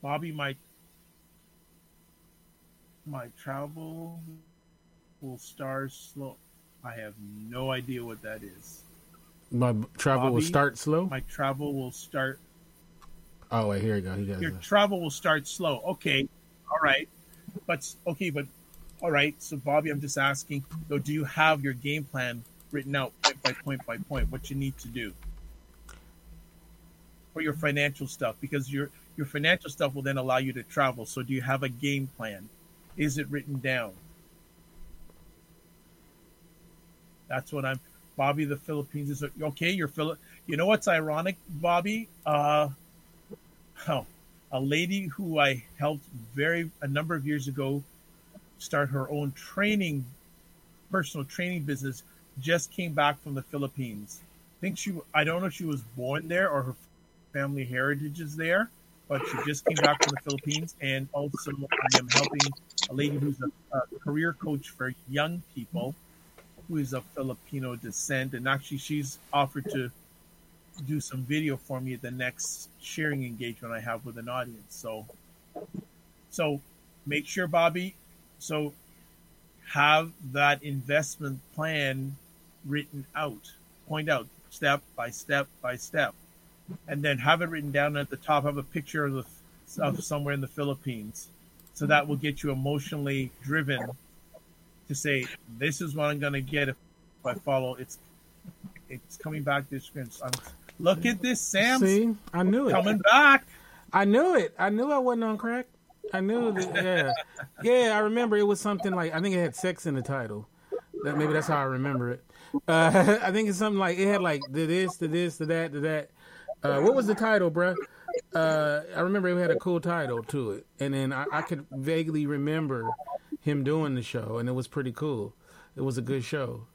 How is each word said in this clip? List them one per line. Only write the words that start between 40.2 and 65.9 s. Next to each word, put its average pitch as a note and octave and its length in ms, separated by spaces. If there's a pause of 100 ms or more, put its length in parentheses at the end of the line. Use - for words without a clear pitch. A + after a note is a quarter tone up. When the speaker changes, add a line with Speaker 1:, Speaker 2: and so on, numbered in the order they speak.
Speaker 1:
you D3+ 100
know E3 100
what's G#3+ 220
ironic, D#3+ 480 (120)
Bobby? F3 600 (180)
Uh, D3+ 420 (1200)
oh, C#3 180 (460)
a C3 80
lady F3 460
who E3 320
I C#3 260 (140)
helped D3 260 (300)
very, D#3+ 360 (120)
a C#3+ 60
number D#3 260
of C#3+ 120
years D3 220
ago C#3 340 (760)
start C#3+ 320
her C3+ 200
own D3 220
training, F#3+ 720 (840)
personal D#3 340
training F3 380
business, C3+ 400 (360)
just D#3+ 320
came F3 220
back C#3+ 300
from D3 120
the C3+ 80
Philippines. C3 800 (380)
I - 20
think F#3+ 180
she, G3+ 140 (220)
I D3+ 100
don't E3 160
know F#3+ 60
if E3+ 80
she F3 100
was D3 160 (160)
born C#3 320
there F3+ 220
or C#3+ 120
her B2+ 120 (580)
family C#3 320
heritage C#3+ 560
is D3+ 160
there, E3+ 320 (400)
but C#3 180
she - 100 (100)
just D3 180
came D#3 120
back D3 280
from C#3+ 100
the C3+ 80
Philippines. D3 600
And C3+ 300
also C#3+ 380
I - 480
am B2+ 100
helping C#3 440 (380)
a - 40
lady C#3+ 220
who's C#3 240
a, - 360
a B2+ 280
career D#3 300
coach D3 360
for B2+ 240 (140)
young D#3 340 (120)
people C3 400 (720)